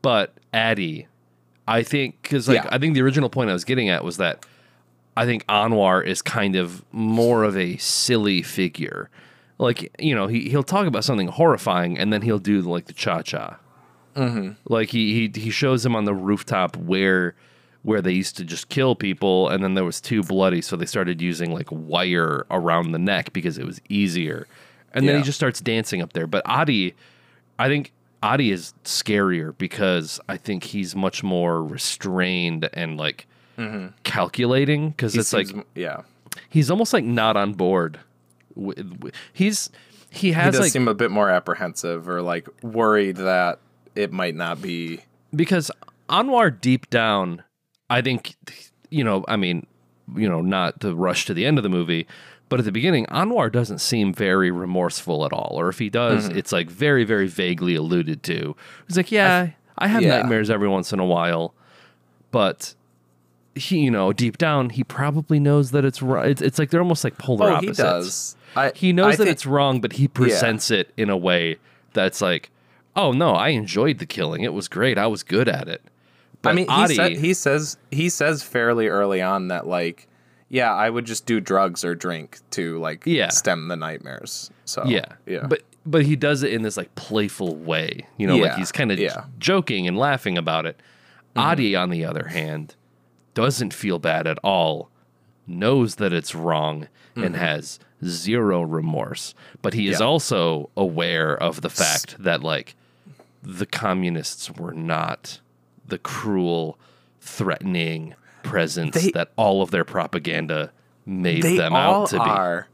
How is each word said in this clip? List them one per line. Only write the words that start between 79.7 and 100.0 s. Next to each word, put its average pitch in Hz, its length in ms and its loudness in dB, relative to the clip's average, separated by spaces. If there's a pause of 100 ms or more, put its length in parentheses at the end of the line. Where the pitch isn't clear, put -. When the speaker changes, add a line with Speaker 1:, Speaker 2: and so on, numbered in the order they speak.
Speaker 2:
"Yeah, 123 260 2
I 107 160 2
would 117 160 -2
just 113 200 -8
do 113 140 2
drugs 95 440 2
or 87 100 0
drink 82 440 -8 (140)
to, 82 260 -4
like, 80 280 -6
Speaker 1:
Yeah. 135 220 4
Speaker 2:
stem 85 400 0
the 87 80 -6
nightmares." - 720 -12 (140)
So, - 220 -6
Speaker 1:
Yeah. 113 180 0 (220)
Speaker 2:
yeah. 92 200 -6
Speaker 1:
But, 147 160 0 (240)
but 151 180 4
he 147 120 4
does 143 260 0
it 143 100 0
in 113 100 -2
this, 107 140 -4
like, 87 180 -10
playful 98 640 -2
way. 80 500 -4 (100)
You 104 100 0
know, 90 100 6
like, 76 160 4
Speaker 2:
Yeah, 62 40 -6
Speaker 1:
he's 92 160 -6
kinda 107 280 -2
Speaker 2:
yeah. - 240 -2 (140)
Speaker 1:
joking 131 480 0
and 90 120 0
laughing 127 380 0
about 80 300 0
it. 82 100 -8 (600)
Speaker 2:
Mm-hmm. 135 120 2
Speaker 1:
Adi, 127 280 2
on 90 140 0
the 82 140 -4
other 82 240 -6
hand, 78 460 -6 (600)
doesn't 123 380 -2
feel 92 260 -4
bad 80 280 0
at 78 180 -2
all, 82 460 0 (560)
knows 107 480 2
that 98 180 0
it's 82 220 -4
wrong, 78 540 -2 (280)
and - 100 -4
Speaker 2:
Mm-hmm. 170 100 -4
Speaker 1:
has 170 420 -4 (260)
zero 90 580 0
remorse. 78 720 -4 (300)
But 107 120 -2
he 107 140 0
is 87 120 0